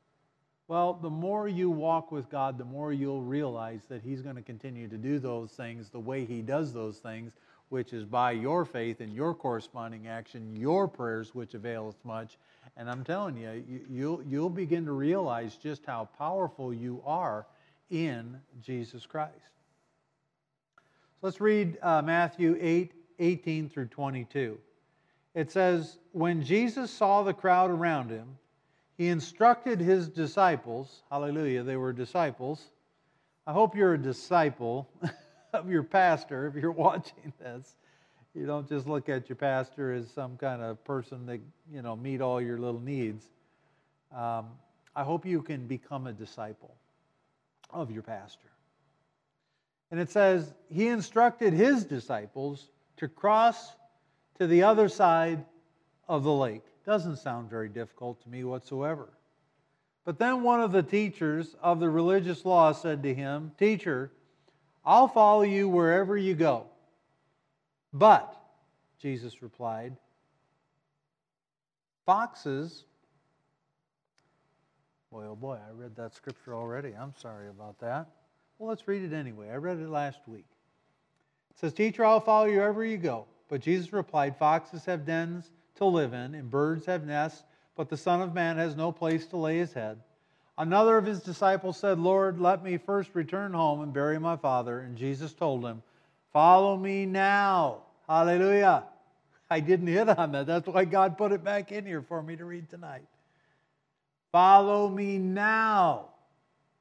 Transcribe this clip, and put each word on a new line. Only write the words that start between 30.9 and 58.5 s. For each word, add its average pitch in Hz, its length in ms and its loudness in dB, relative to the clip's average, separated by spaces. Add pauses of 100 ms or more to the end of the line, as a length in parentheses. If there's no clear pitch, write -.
hallelujah, 143 500 -2
they 131 160 -6
were 127 160 -4
disciples. 131 800 -4 (760)
I 151 80 -8
hope 196 220 4
you're 190 180 4
a 151 80 0
disciple 131 880 -2 (320)
<laughs> - 320 -14
of 180 160 -4
your 165 140 0
pastor 160 640 0
if 143 80 -10
you're 151 160 -2
watching 160 680 -2
this. 127 360 -16 (580)
You 147 140 -8
don't 147 200 -4
just 139 200 -4
look 147 220 -4
at 131 200 -4
your 131 60 -8
pastor 131 580 -2
as 120 160 -8
some 127 280 -12
kind 127 260 -6
of 113 200 -10
person 127 440 -8
that, 120 120 -10 (320)
you 139 120 -14
know, 117 120 -8
meet 127 260 -6
all 123 200 0
your 120 160 -4
little 120 240 -6
needs. 120 480 -6 (840)
Um, 117 360 -6 (480)
I 143 80 -6
hope 165 240 -4
you 170 160 -2
can 131 240 -10
become 131 400 -10
a 120 60 -12
disciple 107 600 -16 (960)
of 139 220 -8
your 110 120 -10
pastor. 104 480 -16 (1400)
And 165 80 -4
it 170 100 -2
says, 185 440 4 (160)
"He 190 180 0
instructed 233 640 2
His 220 320 6
disciples 135 840 -8 (280)
to 156 100 -6
cross 220 680 2 (640)
to 180 80 2
the 170 160 8
other 214 260 6
side 165 560 2 (600)
of 151 160 0
the 147 100 2
lake." 120 300 -2 (220)
Doesn't 175 320 0
sound 120 320 -10
very 110 200 -8
difficult 117 540 -12
to 120 60 -20
me 127 140 -10
whatsoever. 131 640 -6 (960)